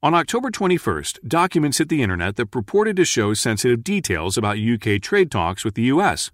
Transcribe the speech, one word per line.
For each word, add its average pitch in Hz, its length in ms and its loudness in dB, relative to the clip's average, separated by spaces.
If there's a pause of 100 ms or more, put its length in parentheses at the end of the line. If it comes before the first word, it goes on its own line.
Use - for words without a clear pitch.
On 151 120 2
October 226 360 0
twenty-first, 170 760 -2
documents 156 520 0
hit 151 100 0
the 156 140 0
internet 92 340 -2
that 117 160 -4
purported 202 440 0
to 185 80 4
show 107 300 0
sensitive 117 480 0
details 98 540 -2
about 104 220 0
U 113 200 0
K 104 200 0
trade 190 320 2
talks 90 340 -2
with 107 100 -2
the 113 100 -2
U 135 160 4
S. 156 340 0